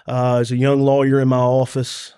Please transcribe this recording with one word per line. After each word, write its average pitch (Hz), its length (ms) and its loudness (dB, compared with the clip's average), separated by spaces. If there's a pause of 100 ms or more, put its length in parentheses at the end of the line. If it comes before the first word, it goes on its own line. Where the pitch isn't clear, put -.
uh, 123 340 0
is 117 100 -4
a 123 60 -2
young 139 240 2
lawyer 135 380 2
in 131 80 2
my 127 100 2
office, 127 800 -2